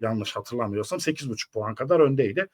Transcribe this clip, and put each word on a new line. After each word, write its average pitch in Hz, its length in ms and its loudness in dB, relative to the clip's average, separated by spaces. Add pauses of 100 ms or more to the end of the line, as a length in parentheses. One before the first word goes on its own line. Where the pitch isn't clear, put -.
Yanlış 110 360 -2
hatırlamıyorsam 107 640 -4
sekiz 147 300 -4
buçuk - 220 -8
puan 110 220 -4
kadar 160 260 2
öndeydi. 135 540 4